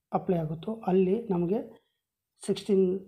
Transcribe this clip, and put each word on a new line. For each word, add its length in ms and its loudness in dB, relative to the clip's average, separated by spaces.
ಅಪ್ಲೈ 240 0
ಆಗುತ್ತೋ 340 -4
ಅಲ್ಲಿ 280 4
ನಮಗೆ 300 0
ಸಿಕ್ಸ್ಟೀನ್ 440 2